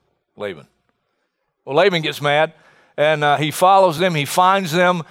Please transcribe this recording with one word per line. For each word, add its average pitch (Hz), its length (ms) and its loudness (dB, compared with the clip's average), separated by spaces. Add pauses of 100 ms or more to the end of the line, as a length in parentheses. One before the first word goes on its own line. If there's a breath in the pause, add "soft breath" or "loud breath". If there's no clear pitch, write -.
(360)
Laban. 95 300 -12 (1000)
Well, 135 120 -8
Laban 175 260 0
gets 147 180 -8
mad, 147 320 0 (440 soft breath)
and, 151 260 0
uh, 147 140 2
he 147 140 -4
follows 185 480 2
them, 180 160 0
he 143 100 -2
finds 185 480 0
them, 180 380 0